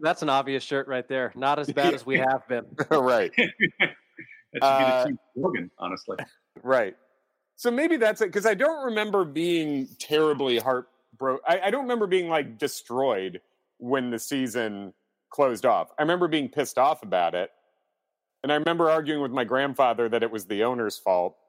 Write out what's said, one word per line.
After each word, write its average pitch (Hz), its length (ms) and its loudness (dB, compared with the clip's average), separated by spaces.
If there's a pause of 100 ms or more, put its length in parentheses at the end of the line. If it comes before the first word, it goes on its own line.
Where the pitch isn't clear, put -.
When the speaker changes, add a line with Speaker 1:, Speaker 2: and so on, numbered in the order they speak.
Speaker 1:
that's 160 220 0
an 156 60 0
obvious 135 360 0
shirt 135 240 -4
right 127 180 -4
there. 127 300 -4
"Not 143 240 0
as 143 120 -6
bad 147 220 2
Speaker 2:
<laughs> - 0 -
Speaker 1:
as 135 100 -8
we 135 140 0
have 131 300 0
been." 120 180 -4 (240)
Speaker 2:
Right. 127 480 4
Speaker 3:
<laughs> 240 40 4 (1080)
That - 100 -2
should 135 160 6
be 131 60 4
the 127 100 4
Speaker 2:
Uh, 127 100 2
Speaker 3:
team 131 140 -2 (160)
slogan, 131 440 -4
honestly. 92 380 -8 (460)
Speaker 2:
Right. 117 340 0 (600)
So 240 140 -2
maybe 302 280 0
that's 214 240 2
it, 190 100 0
'cause 202 140 -2
I 220 80 4
don't 269 320 -2
remember 214 380 0
being 156 600 -2 (120)
terribly 143 600 2
heartbro-, 131 880 -4
I, 175 180 2
I 202 60 2
don't 262 120 0
remember 240 240 -2
being, 180 240 0
like, 131 280 -2
destroyed 120 840 -2 (360)
when 123 320 -2
the 117 80 -4
season 110 760 -4 (360)
closed 127 360 0
off. 98 320 2
I 151 40 0
remember 175 240 2
being 151 220 -2
pissed 127 300 -4
off 143 240 2
about 87 320 0
it. 87 160 -2 (920)
And 135 80 -2
I 151 60 2
remember 165 320 2
arguing 156 320 0
with 131 120 -4
my 131 120 -2
grandfather 123 640 2
that 113 140 0
it 113 80 0
was 107 160 -8
the 104 180 0
owner's 120 320 -2
fault 90 400 0 (120)